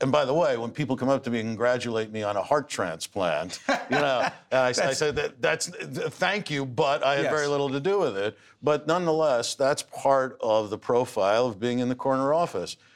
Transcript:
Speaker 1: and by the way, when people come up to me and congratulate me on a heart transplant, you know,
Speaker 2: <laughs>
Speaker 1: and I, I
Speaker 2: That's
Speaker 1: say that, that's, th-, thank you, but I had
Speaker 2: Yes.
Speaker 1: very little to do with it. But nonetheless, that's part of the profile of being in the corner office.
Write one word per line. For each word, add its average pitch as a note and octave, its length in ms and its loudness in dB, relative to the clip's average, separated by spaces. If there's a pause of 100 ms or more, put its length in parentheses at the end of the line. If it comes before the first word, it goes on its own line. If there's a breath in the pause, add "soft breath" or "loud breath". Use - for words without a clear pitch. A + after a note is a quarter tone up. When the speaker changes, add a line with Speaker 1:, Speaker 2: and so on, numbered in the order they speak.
Speaker 1:
and C3+ 120 2
by D3 100 4
the C3 100 0
way, D#3 220 2
when A#2 160 -4
people C3+ 240 -2
come B2+ 140 0
up C3+ 160 2
to B2 40 -4
me A#2 120 0
and A2 80 -4
congratulate A#2 600 -2
me G#2+ 140 -6
on G2+ 140 -2
a G2 40 2
heart D3 280 -2
transplant, F2 1000 -2
you C#4 80 2 (220)
know, C3+ 240 2 (180)
Speaker 2:
<laughs> - 120 -20
Speaker 1:
and B2+ 80 4
I, B2+ 100 4
I - 20 2
Speaker 2:
That's B2+ 260 0
Speaker 1:
say D3+ 140 0
that, C#3 300 -4
that's, D#3+ 280 0
th-, D#3+ 440 -8
thank F#3+ 360 -2
you, C#3 160 -2
but C#3 380 0
I C#3 120 2
had C#3+ 100 0
Speaker 2:
Yes. C#3 80 0
Speaker 1:
very D3 140 0
little C#3+ 220 0
to C#3 120 -2
do G3 180 0
with B2+ 180 0
it. G#2 200 -4 (260 loud breath)
But D3 240 0
nonetheless, D#3 680 2
that's C#3 280 0
part C3+ 580 0
of A2 280 2
the G#2 80 -4
profile A#2+ 720 2
of G#2 120 -6
being A#2+ 200 0
in B2 100 0
the B2+ 60 -2
corner C3+ 380 0
office. D#3 440 -2 (180 soft breath)